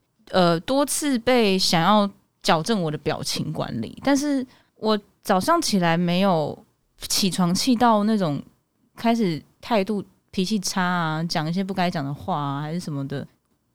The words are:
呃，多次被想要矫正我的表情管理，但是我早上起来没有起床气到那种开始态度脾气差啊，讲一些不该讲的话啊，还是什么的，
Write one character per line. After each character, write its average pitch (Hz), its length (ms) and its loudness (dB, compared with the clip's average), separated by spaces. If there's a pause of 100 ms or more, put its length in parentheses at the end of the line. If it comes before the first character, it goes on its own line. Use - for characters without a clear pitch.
(300)
呃， 175 300 2
多 269 240 0
次 277 360 0
被 226 360 2
想 185 240 2
要 202 300 4 (320)
矫 170 180 2
正 196 220 -2
我 160 80 -2
的 147 80 -4
表 - 240 -4
情 - 300 -6
管 - 280 -6
理， - 220 -8
但 277 140 2
是 277 280 0 (300)
我 214 240 0 (240)
早 196 160 2
上 320 240 2
起 - 160 0
来 170 180 2
没 175 240 2
有 170 380 0 (480)
起 - 240 0
床 175 240 2
气 240 220 2
到 220 260 4
那 220 160 2
种 156 240 -2 (540)
开 233 180 0
始 180 260 0 (200)
态 208 240 0
度 202 200 -4 (280)
脾 185 120 -2
气 208 140 0
差 185 240 -2
啊， 170 400 0
讲 165 260 -2
一 170 40 -2
些 190 100 -2
不 196 100 -6
该 185 160 0
讲 175 160 -4
的 139 80 -6
话 165 240 -6
啊， 143 240 -4
还 151 120 -8
是 175 80 -6
什 175 120 -8
么 139 140 -6
的， 139 180 -8 (500)